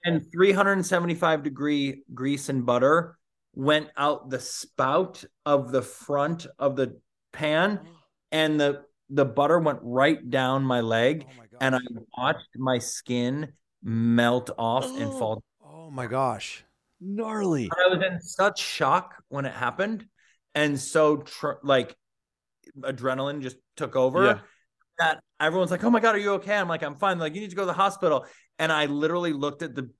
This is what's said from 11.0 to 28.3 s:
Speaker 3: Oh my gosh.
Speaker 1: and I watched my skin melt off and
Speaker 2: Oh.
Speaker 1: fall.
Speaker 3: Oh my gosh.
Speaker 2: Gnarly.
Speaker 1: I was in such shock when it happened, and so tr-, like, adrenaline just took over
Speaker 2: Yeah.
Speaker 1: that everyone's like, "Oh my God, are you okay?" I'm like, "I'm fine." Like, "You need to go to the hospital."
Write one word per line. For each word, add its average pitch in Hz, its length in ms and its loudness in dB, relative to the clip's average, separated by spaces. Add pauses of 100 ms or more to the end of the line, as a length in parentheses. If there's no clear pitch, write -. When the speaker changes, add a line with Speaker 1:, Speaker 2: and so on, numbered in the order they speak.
Speaker 3:
Oh - 100 -20
my - 100 -20
gosh. - 140 -20
Speaker 1:
and 131 140 2
I 127 40 0 (380)
watched 139 380 -2
my 127 240 0
skin 123 760 -4 (300)
melt 117 760 2
off 117 280 0
and - 260 -6
Speaker 2:
Oh. 131 80 -8
Speaker 1:
fall. 110 240 -4 (220)
Speaker 3:
Oh 156 240 -20
my 131 180 -8
gosh. 120 560 -4 (360)
Speaker 2:
Gnarly. 196 760 -2
Speaker 1:
I 180 180 4
was 175 120 0
in 180 160 -4
such - 400 0
shock 160 540 0 (140)
when 139 160 -6
it 127 80 -8
happened, 185 520 -2 (500)
and 147 240 2
so 151 380 4
tr-, - 460 -8
like, 135 320 2 (840)
adrenaline 135 600 -4
just 127 160 -10 (180)
took 131 200 -6
over 131 300 4
Speaker 2:
Yeah. 104 140 4 (600)
Speaker 1:
that 160 240 0 (160)
everyone's 170 320 2
like, 180 120 -4
"Oh 226 60 2
my 240 100 4
God, 220 160 4
are 208 40 0
you 202 140 0
okay?" 196 240 -2
I'm 190 100 0
like, 160 160 -4
"I'm 147 120 -8
fine." 180 240 0
Like, 156 160 -4
"You 202 60 -10
need 214 80 -12
to 175 60 -12
go 196 80 -4
to 185 40 -2
the 175 60 -2
hospital." 185 520 0 (340)